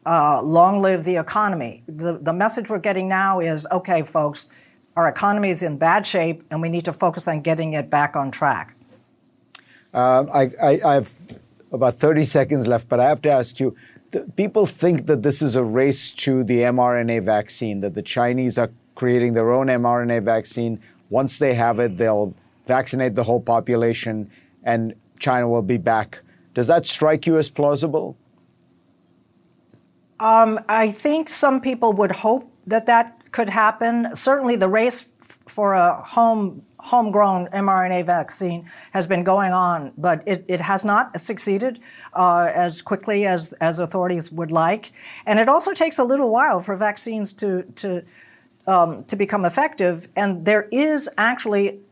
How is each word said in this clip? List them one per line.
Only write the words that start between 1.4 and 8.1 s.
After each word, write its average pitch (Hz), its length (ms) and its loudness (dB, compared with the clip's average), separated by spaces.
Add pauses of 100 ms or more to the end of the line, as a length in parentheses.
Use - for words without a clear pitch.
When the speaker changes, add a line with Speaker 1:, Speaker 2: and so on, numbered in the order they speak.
Speaker 1:
The, 165 300 -6
the 160 160 -4
message 214 360 -2
we're 208 100 -4
getting 190 280 -2
now 190 320 0
is, 160 320 -4
"Okay, 180 300 0
folks, 147 480 -4 (460)
our 165 120 4
economy 202 440 0
is 165 120 -4
in 151 140 -4
bad 170 300 2
shape 165 420 -2
and 156 120 -6
we 165 80 -4
need 170 160 -4
to 185 80 -4
focus 170 340 -2
on 156 140 -4
getting 160 320 -2
it 143 160 -4
back 143 260 0